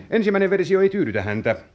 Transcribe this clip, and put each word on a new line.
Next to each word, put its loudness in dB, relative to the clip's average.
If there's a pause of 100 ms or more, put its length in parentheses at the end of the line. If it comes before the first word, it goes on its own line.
(100)
Ensimmäinen 0
versio 2
ei 4
tyydytä -2
häntä -2 (180)